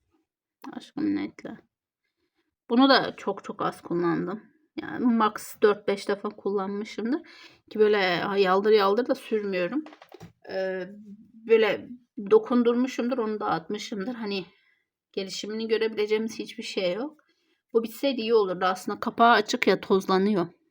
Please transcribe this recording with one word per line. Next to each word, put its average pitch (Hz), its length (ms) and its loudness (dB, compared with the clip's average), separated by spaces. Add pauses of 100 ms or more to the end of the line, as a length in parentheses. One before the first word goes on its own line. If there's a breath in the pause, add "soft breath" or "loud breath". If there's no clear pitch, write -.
(720)
Aşkım - 420 -6
netle. - 420 -10 (1120)
Bunu 262 200 6
da 180 260 4
çok - 280 -8
çok - 180 -10
az 175 200 -6
kullandım. 175 760 -4 (240)
Yani - 240 -6
max 220 560 -2
dört 208 260 2
beş 202 200 -4
defa 202 220 -4
kullanmışımdır. 208 920 -6 (480 loud breath)
Ki 214 100 -2
böyle 214 180 4 (400)
yaldır 196 340 4
yaldır 208 360 4
da 262 80 0
sürmüyorum. 208 680 -2 (680)
Ee, 190 380 -4 (460)
böyle 220 540 2 (440)
dokundurmuşumdur, 240 840 2
onu 214 220 -2
da 208 60 -6
atmışımdır. 202 720 -6
Hani 202 300 -6 (640 soft breath)
gelişimini 208 560 -8
görebileceğimiz 220 720 -2
hiçbir 214 240 -12
şey 185 300 -2
yok. 254 240 -8 (560)
Bu 226 100 2
bitseydi 254 380 -2
iyi 220 120 0
olurdu 190 320 2
aslında. 190 340 -4
Kapağı 233 320 4
açık 220 360 2
ya, 190 140 4
tozlanıyor. 190 640 0 (240)